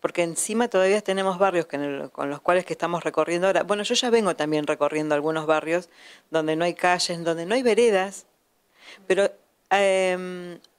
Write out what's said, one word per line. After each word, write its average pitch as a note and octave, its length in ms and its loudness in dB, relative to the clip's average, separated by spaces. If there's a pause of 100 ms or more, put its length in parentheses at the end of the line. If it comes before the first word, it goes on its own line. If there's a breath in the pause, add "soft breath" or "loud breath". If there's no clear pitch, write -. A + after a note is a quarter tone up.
porque - 220 -2
encima G#3+ 460 -2
todavía F#3+ 320 2
tenemos F#3+ 380 -2
barrios F3+ 280 2
que - 100 -8
en C#3+ 60 -4
el, C#3+ 280 -6
con C#3+ 180 -6
los D3 120 -8
cuales F3+ 240 2
que - 100 -8
estamos E3+ 300 -4
recorriendo E3 420 0
ahora. F3+ 160 2
Bueno, G#3 200 -2
yo A3 120 -2
ya A#3+ 160 0
vengo G#3+ 260 2
también D3+ 300 0
recorriendo D3+ 480 0
algunos D#3 320 -2
barrios D#3 420 0 (420 loud breath)
donde D#3 260 0
no E3 80 0
hay F3 100 0
calles, F3+ 500 0
donde E3 220 -2
no G3+ 80 -2
hay C4 80 0
veredas, G#3 640 2 (800 loud breath)
pero, F#3+ 240 2 (400)
em, F#3 880 0 (200)